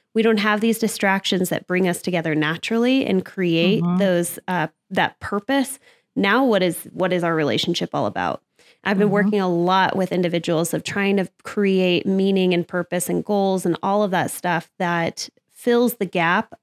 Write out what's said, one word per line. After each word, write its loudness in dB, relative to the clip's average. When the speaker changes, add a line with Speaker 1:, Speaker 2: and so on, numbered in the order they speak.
Speaker 1:
we 2
don't 4
have 0
these 2
distractions 0
that -6
bring 0
us -2
together -2
naturally 0
and 0
create 0
Speaker 2:
Mm-hmm. 0
Speaker 1:
those, 0
uh, -2
that -2
purpose. -4
Now 2
what 2
is, 0
what -2
is 0
our 0
relationship -2
all 0
about? -4
I've 0
been 4
Speaker 2:
Mm-hmm. 0
Speaker 1:
working 2
a 0
lot 2
with -2
individuals 0
of -2
trying 0
to -2
create 0
meaning 2
and 0
purpose -4
and -2
goals 0
and 0
all 2
of 0
that 0
stuff -4
that -4
fills 0
the -2
gap 0